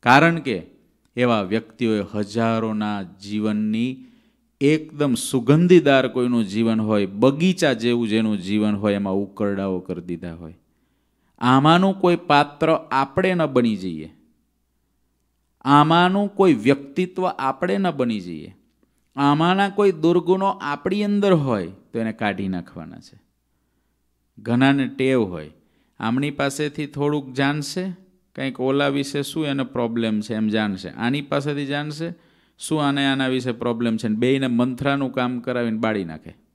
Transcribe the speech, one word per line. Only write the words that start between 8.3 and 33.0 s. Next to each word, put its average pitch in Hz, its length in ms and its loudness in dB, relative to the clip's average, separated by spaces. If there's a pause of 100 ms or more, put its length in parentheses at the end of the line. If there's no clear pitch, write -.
જીવન 104 360 0
હોય, 101 200 0
એમાં 101 200 -4
ઉકરડાઓ 98 640 -2
કરી 87 220 -8
દીધા 87 340 -10
હોય. 85 200 -18 (840)
આમાંનું 165 600 4
કોઈ 175 160 4
પાત્ર 147 580 2
આપણે 160 600 0
ન 170 120 0
બની 120 300 2
જઈએ, 80 340 -10 (1500)
આમાંનું 175 760 4
કોઈ 185 200 6
વ્યક્તિત્વ 139 720 -2
આપણે 143 500 -4
ન 190 120 0
બની 123 300 -2
જઈએ, 85 340 -12 (640)
આમાંના 165 520 2
કોઈ 196 240 2
દુર્ગુણો 175 540 2
આપણી 190 560 -4
અંદર 202 300 4
હોય 131 340 2
તો - 320 -10
એને 113 140 -4
કાઢી 98 360 -2
નાખવાના 82 500 -10
છે. - 220 -20 (1160)
ઘણાને 127 500 2
ટેવ 131 340 2
હોય, 82 280 -6 (480)
આમની 131 320 -2
પાસેથી 143 560 -4
થોડુંક 143 480 -4
જાણશે, 147 580 -4 (420)
કંઈક 135 260 -8
ઓલા 139 280 0
વિશે 139 340 -4
શું 156 240 -6
એને 139 160 -2
પ્રોબ્લેમ 117 580 -2
છે 107 140 -6
એમ 110 140 -2
જાણશે, 101 400 -2
આની 123 340 -4
પાસેથી 143 440 -4
જાણશે 151 480 -6 (440)
શું 151 280 -2
આને 139 200 0